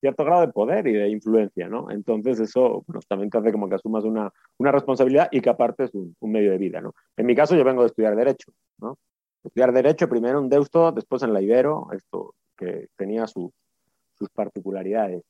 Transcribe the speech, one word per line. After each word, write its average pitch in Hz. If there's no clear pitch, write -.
cierto 139
grado 175
de 139
poder 156
y 120
de 104
influencia, 107
¿no? 113
Entonces 110
eso, 117
bueno, -
también 101
te 117
hace 110
como 104
que 98
asumas 110
una, 110
una 139
responsabilidad 139
y 131
que 127
aparte 120
es 120
un, 90
un 110
medio 104
de 92
vida, 85
¿no? 104
En 120
mi 123
caso 156
yo 151
vengo 127
de 117
estudiar 107
Derecho, 127
¿no? 117
Estudiar 123
Derecho, 139
primero 123
en 139
Deusto, 147
después 123
en 120
la 98
Ibero, 127
esto -
que 90
tenía 107
su, 90
sus 101
particularidades. 95